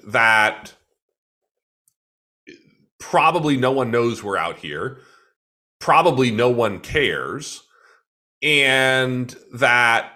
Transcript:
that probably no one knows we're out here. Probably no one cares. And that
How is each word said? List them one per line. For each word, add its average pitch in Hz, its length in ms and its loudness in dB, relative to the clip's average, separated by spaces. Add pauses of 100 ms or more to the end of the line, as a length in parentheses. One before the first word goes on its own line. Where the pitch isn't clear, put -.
that 110 680 2 (2250)
probably 156 560 0
no 127 160 0
one 127 180 -2
knows 120 320 -2
we're 98 140 -4
out 85 220 -4
here. 85 420 -10 (800)
Probably 160 500 4
no 120 200 0
one 110 280 -2
cares. 101 840 -6 (800)
And 131 920 0 (180)
that 120 640 2